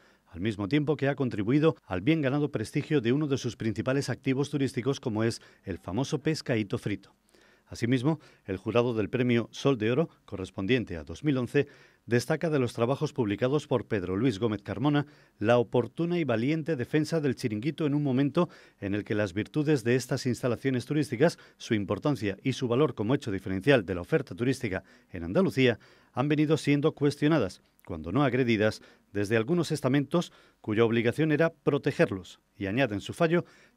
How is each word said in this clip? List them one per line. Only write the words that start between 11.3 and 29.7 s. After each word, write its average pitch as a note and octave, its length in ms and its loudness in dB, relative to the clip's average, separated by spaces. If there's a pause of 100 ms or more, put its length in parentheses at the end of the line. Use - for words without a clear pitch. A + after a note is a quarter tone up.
once, C3+ 280 0 (400)
destaca D3+ 460 0
de D3+ 80 2
los A#2+ 140 0
trabajos C3+ 400 -2
publicados B2+ 520 0
por A#2+ 220 -2
Pedro F#2 280 -2
Luis A2 220 2
Gómez G#2+ 240 -2
Carmona D3 460 0 (320)
la A2 180 4
oportuna B2+ 600 0
y E3+ 40 0
valiente C#3+ 520 0
defensa D3+ 440 -2
del C#3+ 160 0
chiringuito C3 520 -4
en C#3 80 0
un D3 80 0
momento C#3+ 440 2 (320)
en G2 140 -4
el G#2 100 -2
que A2+ 120 -4
las G#2 180 0
virtudes C#3 500 0
de A#2 120 4
estas B2+ 320 -2
instalaciones B2 580 -2
turísticas, D3 540 0 (180)
su - 160 -4
importancia G#2 680 -2
y C3 100 0
su B2+ 140 -4
valor B2+ 260 2
como A2 220 0
hecho - 160 -6
diferencial F#2+ 540 2
de F#2+ 100 -4
la F2 60 -4
oferta C#3+ 340 -4
turística A2+ 480 -2 (260)
en E2+ 140 -8
Andalucía, B2 560 2 (320)
han C3 160 -2
venido D3+ 300 2
siendo C#3+ 340 2
cuestionadas, C#3+ 720 0 (220)
cuando E2 260 -8
no B2+ 120 2
agredidas, A#2 580 2 (300)
desde G2+ 240 0
algunos C#3 360 0